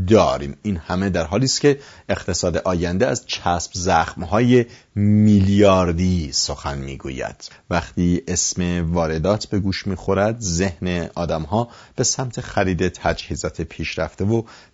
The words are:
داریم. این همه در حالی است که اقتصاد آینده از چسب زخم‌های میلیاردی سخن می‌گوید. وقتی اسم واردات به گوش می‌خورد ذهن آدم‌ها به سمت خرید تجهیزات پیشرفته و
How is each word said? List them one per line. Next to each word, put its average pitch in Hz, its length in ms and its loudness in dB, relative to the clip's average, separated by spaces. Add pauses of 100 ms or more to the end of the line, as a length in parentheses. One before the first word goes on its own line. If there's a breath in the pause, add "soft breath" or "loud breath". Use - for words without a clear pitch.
داریم. 71 560 4
این 101 140 -2
همه 92 340 -2
در 85 140 0
حالی 101 200 -2
است - 160 -2
که 143 180 4 (300 loud breath)
اقتصاد 90 480 -2
آینده 90 500 0
از 131 200 -4
چسب - 480 -2
زخم‌های 95 920 2 (280 loud breath)
میلیاردی 95 1400 4
سخن 71 460 -6
می‌گوید. 67 720 -10 (200 loud breath)
وقتی 87 580 0
اسم 87 640 -2
واردات 85 540 0
به 107 120 -2
گوش 98 280 -4
می‌خورد 101 540 -2
ذهن 87 760 -4
آدم‌ها 82 540 -4 (280 loud breath)
به 127 80 -2
سمت 127 360 -4
خرید 92 480 0
تجهیزات 82 720 -6
پیشرفته 82 640 -6
و 113 180 0 (320 loud breath)